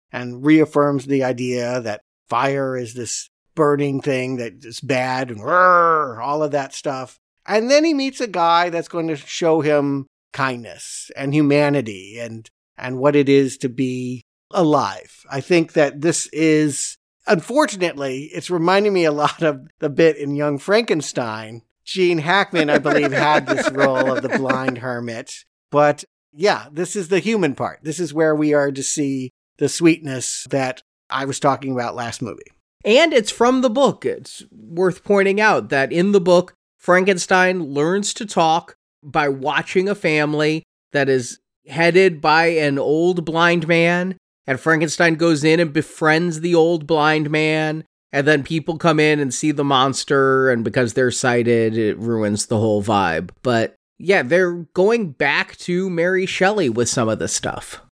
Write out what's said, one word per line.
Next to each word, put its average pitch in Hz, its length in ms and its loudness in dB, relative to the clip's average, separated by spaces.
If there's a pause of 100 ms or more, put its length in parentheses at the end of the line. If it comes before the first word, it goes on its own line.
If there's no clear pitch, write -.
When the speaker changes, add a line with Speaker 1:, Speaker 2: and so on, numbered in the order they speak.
(120)
Speaker 1:
and 123 340 -8
reaffirms 147 600 4
the 139 180 0
idea 123 580 -2
that 107 200 -8 (280)
fire 135 480 -2
is 117 160 -10
this - 360 -10 (260)
burning 143 460 2
thing 127 360 -4
that 117 160 -8 (100)
is 113 160 -14
bad 127 500 -4
and 107 120 -12
rrr, 165 800 4
all 143 220 -2
of 147 80 -2
that 135 220 -4
stuff. 131 440 -10 (280)
And 220 240 0
then 285 140 6
he 330 100 2
meets 269 280 -4
a 247 60 -4
guy 175 420 2
that's 165 180 -4
going 165 200 -4
to 160 80 -4
show 160 460 0
him 143 460 0 (240)
kindness 120 840 -8
and 139 180 -6
humanity 139 840 0
and, 113 300 -14 (280)
and 127 220 -8
what 143 160 2
it 139 120 4
is 139 300 4
to 135 120 -4
be 127 540 -6 (280)
alive. 147 800 -2
I 139 120 -8
think 165 320 0
that 143 280 0
this 160 260 -2
is, 151 680 0 (300)
unfortunately, 170 1080 -2
it's 165 160 -10
reminding 185 440 2
me 175 120 2
a 156 60 4
lot 147 300 -2
of 143 260 -2 (120)
the 151 100 -2
bit 156 280 4
in 143 180 -6
Young 147 220 -2
Frankenstein. 127 1040 -4 (220)
Gene 175 360 0
Hackman, 170 500 0
I 147 80 2
believe, 147 340 0
had 139 360 0
this 156 240 -2
Speaker 2:
<laughs> - 0 -
Speaker 1:
role 262 440 0
of - 60 -4
the 127 80 -4
blind 131 480 -2
hermit. 120 560 -10 (380)
But 147 320 2 (280)
yeah, 147 400 -2
this 165 240 -6
is 185 140 -6
the 185 100 2
human 185 360 0
part. 95 280 -6
This 151 160 -8
is 156 140 -6
where 156 220 2
we 151 180 2
are 143 180 2
to 135 120 -8
see 135 480 -4 (260)
the 147 120 0
sweetness 151 800 0
that 131 320 -2 (280)
I 135 160 -4
was 135 140 -6
talking 135 340 0
about 120 220 -6
last 117 260 -8
movie. 95 200 -10 (420)
Speaker 2:
And 302 300 4
it's 226 180 2
from 254 300 2
the 254 80 2
book. 220 360 0
It's - 460 -8
worth 170 520 -4
pointing 196 360 2
out 160 300 2
that 135 220 0
in 175 220 0
the 196 80 6
book, 175 320 2 (240)
Frankenstein 185 840 2
learns 160 520 -2
to 240 100 -10
talk 170 500 0 (280)
by 147 260 -2
watching 147 580 -2
a 202 80 -2
family 151 680 0 (280)
that 139 180 0
is 131 300 0 (280)
headed 165 540 2
by 160 260 4
an 147 320 0
old 165 440 0
blind 165 440 0
man. 175 500 0 (300)
And 131 120 -2
Frankenstein 160 540 2
goes 160 300 0
in 160 160 4
and 165 120 0
befriends 156 680 0
the 170 140 0
old 165 320 2
blind 156 420 0
man. 156 540 -2 (280)
And 143 160 0
then 151 160 2
people 160 360 -4
come 156 200 2
in 151 200 4
and 139 120 -2
see 151 200 -2
the 143 120 -2
monster. 135 880 2
And 117 140 0
because 117 300 -2
they're 127 180 2
sighted, 117 640 2
it 107 220 0
ruins 107 480 -2
the 117 100 0
whole 107 240 2
vibe. 92 480 0 (140)
But 113 320 0 (240)
yeah, 170 240 2
they're 175 300 0 (200)
going 202 380 2
back 151 460 -2
to 180 300 -2
Mary 185 380 -2
Shelley 190 420 0
with 117 220 0
some 117 180 -2
of 110 120 -2
this - 140 -4
stuff. - 460 -8 (140)